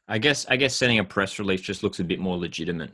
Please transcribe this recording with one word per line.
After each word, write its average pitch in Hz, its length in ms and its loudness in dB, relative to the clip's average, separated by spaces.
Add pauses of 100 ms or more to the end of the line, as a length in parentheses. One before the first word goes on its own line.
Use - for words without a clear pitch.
I 107 100 0
guess, 143 300 2
I 127 80 4
guess 131 180 2
sending 123 240 4
a 104 60 2
press 98 340 -2
release 98 240 0
just - 200 -6
looks 98 180 0
a 90 40 0
bit 85 160 -2
more 90 180 -2
legitimate, 82 560 -4